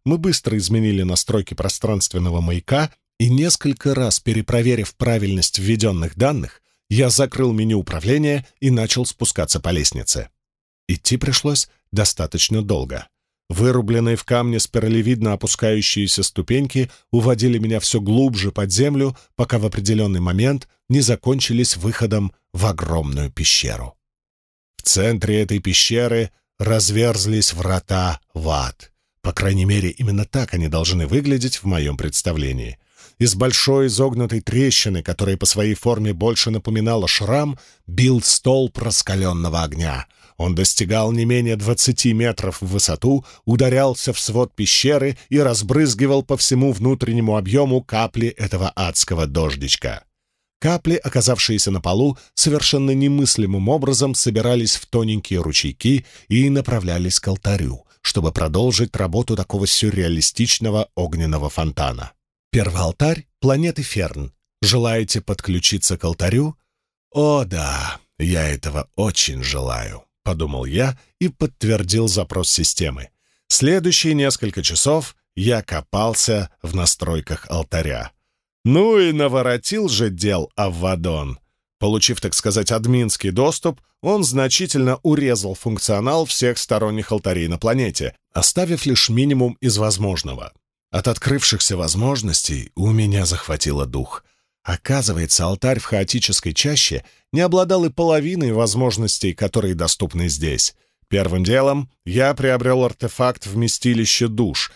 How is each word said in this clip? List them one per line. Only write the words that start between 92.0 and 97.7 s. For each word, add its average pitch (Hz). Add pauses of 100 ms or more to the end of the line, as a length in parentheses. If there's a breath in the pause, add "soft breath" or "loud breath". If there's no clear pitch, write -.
у 101
меня 104
захватило 76
дух. 64 (400)
Оказывается, 90
алтарь 113
в -
хаотической 98
чаще 139 (260 soft breath)
не 160
обладал 180